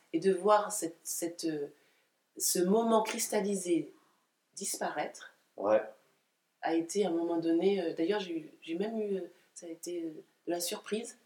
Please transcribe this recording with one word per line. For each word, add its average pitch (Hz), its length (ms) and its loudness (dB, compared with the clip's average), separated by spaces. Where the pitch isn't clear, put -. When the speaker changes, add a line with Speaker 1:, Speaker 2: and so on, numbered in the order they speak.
Speaker 1:
et 165 60 0
de 190 120 4
voir 208 400 4
cette, - 320 -4
cette, - 420 -6
euh, 147 220 -4
ce - 220 0
moment 220 440 4
cristallisé 190 880 0
disparaître, - 800 -6
Speaker 2:
Ouais. 107 240 4
Speaker 1:
a 160 140 0
été 175 300 0
à 170 40 0
un - 20 0
moment 170 260 0
donné, 170 440 4
euh, 165 120 -2
d'ailleurs 190 260 0
j'ai 175 180 -6
eu, 156 140 -10
j'ai 165 140 -6
même 220 240 -2
eu, 202 180 -2
euh, 175 140 -8
ça - 120 -16
a 170 40 -12
été, 170 340 -8
euh, 165 60 -6
de 165 40 -2
la 175 80 -2
surprise, 208 680 -6